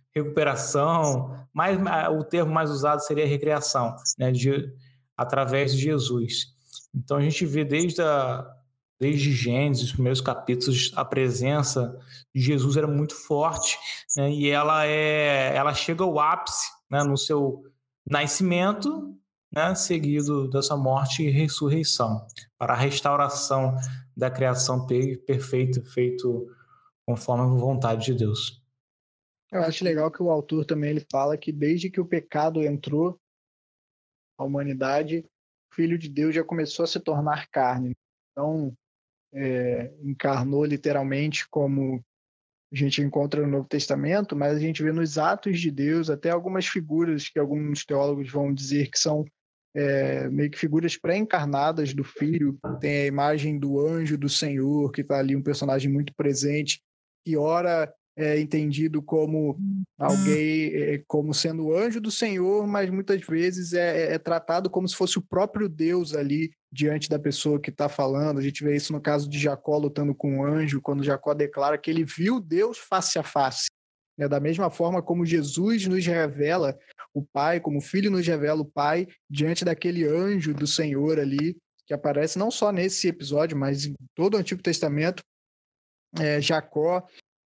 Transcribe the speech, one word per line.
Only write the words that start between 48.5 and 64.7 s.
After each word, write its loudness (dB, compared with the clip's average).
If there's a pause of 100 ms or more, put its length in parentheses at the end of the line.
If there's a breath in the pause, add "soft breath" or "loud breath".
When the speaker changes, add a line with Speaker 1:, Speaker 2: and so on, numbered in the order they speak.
Speaker 2:
dizer -2
que 0
são 0 (500)
é, 0
meio 0
que -10
figuras 0
pré-encarnadas 0
do -2
Filho. 0 (220)
Tem 0
a 2
imagem 0
do 0
anjo 0
do -2
Senhor, 0
que -4
tá 0
ali, 2
um -2
personagem 0
muito 0
presente, 0 (440)
que 0
ora 2 (260)
é 2
entendido 0
como 0 (400)
alguém, 2
é, -2
como 0
sendo -2
o 2
anjo 0
do -4
Senhor, 0
mas 0
muitas 0
vezes -2
é, 2
é, 0
é -2
tratado 0
como 0